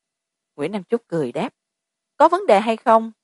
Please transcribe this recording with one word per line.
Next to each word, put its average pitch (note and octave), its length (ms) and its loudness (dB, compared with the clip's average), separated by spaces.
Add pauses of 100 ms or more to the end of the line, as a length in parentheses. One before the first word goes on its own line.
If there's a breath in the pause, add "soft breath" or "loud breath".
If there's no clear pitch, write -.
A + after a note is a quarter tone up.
(560)
Nguyễn D3 160 -8
Nam G3+ 120 -8
Trúc - 240 -6
cười D3 240 -4
đáp, E3+ 180 -6 (680)
"Có D#4 120 4
vấn F#4 180 -4
đề G3 120 6
hay A3 180 -2
không A3+ 340 2 (120)